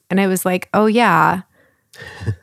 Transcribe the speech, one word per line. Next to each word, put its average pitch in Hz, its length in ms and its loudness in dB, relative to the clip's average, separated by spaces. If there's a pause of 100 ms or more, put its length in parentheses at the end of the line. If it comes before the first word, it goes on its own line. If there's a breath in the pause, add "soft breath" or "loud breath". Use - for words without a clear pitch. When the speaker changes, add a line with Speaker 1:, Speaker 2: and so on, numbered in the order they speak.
Speaker 1:
And 185 100 0
it 196 100 2
was 185 180 -2
like, 180 260 -4
"Oh, 214 140 2
yeah." 185 560 2 (500 loud breath)
Speaker 2:
<laughs> - 400 -10 (100)